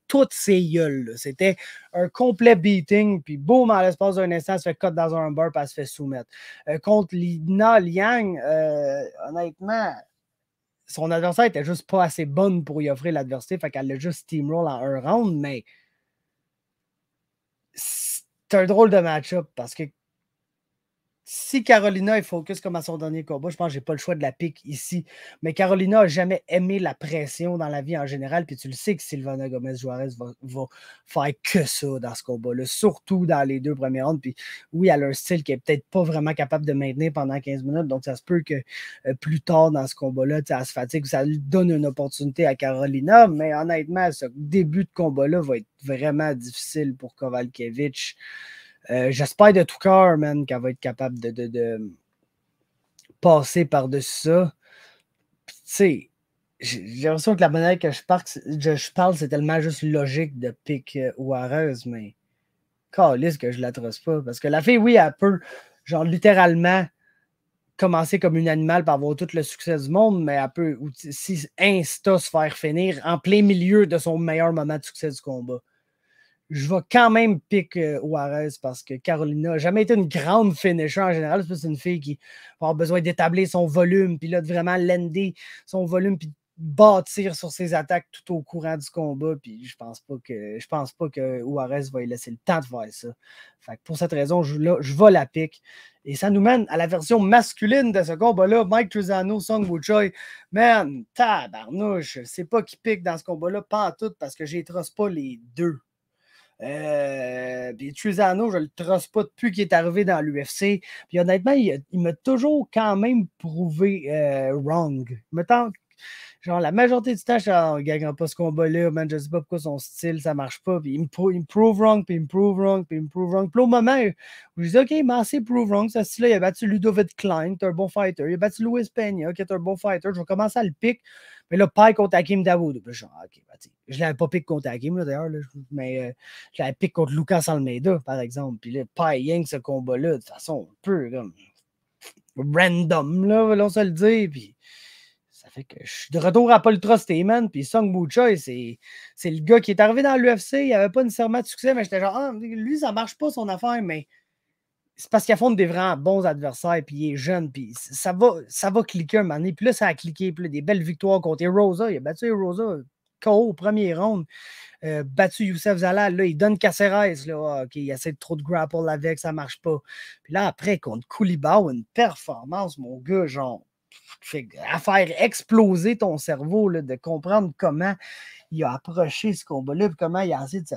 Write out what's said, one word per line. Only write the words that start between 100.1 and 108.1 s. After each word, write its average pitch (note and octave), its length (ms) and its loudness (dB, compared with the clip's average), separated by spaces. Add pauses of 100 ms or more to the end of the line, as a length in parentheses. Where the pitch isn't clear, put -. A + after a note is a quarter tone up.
Man, F#3 640 2
tabarnouche, D#3+ 1120 -2
c'est E3+ 200 -12
pas A3+ 160 0
qui - 160 -12
pique G#3 260 -4
dans E3+ 140 -4
ce D#3 60 -20
combat-là, F3+ 380 -6
pas G#3 260 -2
en - 40 -6
tout, A3 280 -8
parce C#3 160 -12
que D#3 100 -12
je D3+ 120 -10
les E3+ 60 -8
trosse F3 260 -10
pas G#3 200 -4
les C3+ 300 -8 (160)
deux. E3 240 -2 (840)
Euh, C3 1080 -6
puis C#3 200 -14
Trizano, G3+ 560 0